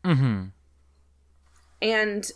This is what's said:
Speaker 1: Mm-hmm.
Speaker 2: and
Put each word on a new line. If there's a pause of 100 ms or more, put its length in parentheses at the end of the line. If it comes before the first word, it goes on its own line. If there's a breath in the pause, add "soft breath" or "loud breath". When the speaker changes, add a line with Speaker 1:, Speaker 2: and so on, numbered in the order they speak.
Speaker 1:
Mm-hmm. (1300)
Speaker 2:
and